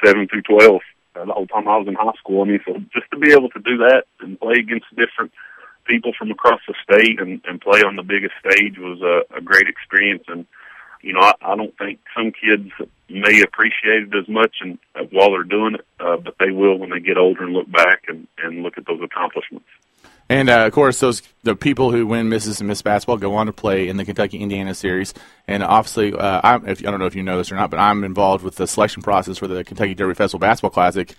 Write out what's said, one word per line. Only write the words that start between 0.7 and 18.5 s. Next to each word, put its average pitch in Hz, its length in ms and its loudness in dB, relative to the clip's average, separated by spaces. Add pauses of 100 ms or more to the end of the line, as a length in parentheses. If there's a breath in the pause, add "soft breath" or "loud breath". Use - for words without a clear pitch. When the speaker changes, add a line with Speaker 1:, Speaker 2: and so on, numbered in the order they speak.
Speaker 1:
uh, 87 100 -12
the 98 80 -8
whole 95 140 -6
time 104 200 -4
I 104 100 2
was 101 100 -2
in 95 80 -6
high 110 240 -2
school. 98 240 -2
I - 20 0
mean, 101 180 0
so 90 120 -8 (180)
just - 160 -8
to - 80 -8
be 147 140 4
able 135 180 6
to - 100 -12
do 117 180 -2
that 123 260 4 (180)
and 95 180 -14
play 110 200 -2
against 113 260 -6 (100)
different 117 360 -4 (540 loud breath)
people 117 320 -2
from 110 120 -8
across 117 380 2
the - 160 -10
state 110 360 4
and, 90 260 -8
and 87 140 -10
play 101 220 4
on 101 140 2
the - 80 -10
biggest 98 360 -4
stage 101 380 0
was 90 240 -12
a, 87 340 0
a - 60 -12
great 95 260 2
experience. 98 600 -4
And, 87 180 -12 (560 loud breath)
you 95 120 -10
know, 92 80 2
I, 101 200 8
I 95 140 -4
don't 110 240 -8
think 101 200 -10 (160)
some 110 160 -4
kids 104 400 -2 (380)
may 107 320 2
appreciate 110 600 0
it 101 120 -10
as 95 120 -4
much 110 340 0
and, 90 160 -12 (180)
uh, - 160 -8
while 98 200 6
they're 90 120 -2
doing 107 320 -2
it, - 100 -14 (140)
uh, 87 180 -2
but 85 220 -14
they 95 120 2
will 95 260 2
when 92 120 -10
they 90 100 -8
get 90 180 -2
older 92 260 2
and 87 100 -8
look 90 180 -4
back 85 360 2
and, 80 200 -12 (100)
and 82 260 -10